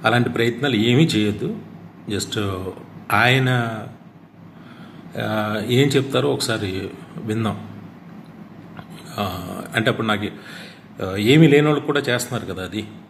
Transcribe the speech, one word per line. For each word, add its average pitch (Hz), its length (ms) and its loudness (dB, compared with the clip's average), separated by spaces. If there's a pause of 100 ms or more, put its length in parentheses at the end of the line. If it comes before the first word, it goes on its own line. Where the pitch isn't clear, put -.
అలాంటి 120 240 4
ప్రయత్నాలు 117 460 0
ఏమీ 120 280 4
చేయొద్దు. 107 560 0 (500)
Just 101 300 -4 (720)
ఆయన, 123 360 4 (1700)
ఆ, 107 500 -2
ఏం 127 200 6
చెప్తారో 131 420 2
ఒకసారి 101 600 -2 (280)
విందాం. 107 500 -4 (1500)
ఆ, 92 300 -6 (260)
అంటే 113 140 2
అప్పుడు 113 180 0
నాకు, 104 200 -2 (760)
ఆ, 95 120 -4
ఏమీ 131 320 8
లేని 147 200 8
వాళ్ళు 147 140 2
కూడా 143 180 0
చేస్తున్నారు 120 540 -4
కదా 92 100 -8
అది 104 240 -6 (220)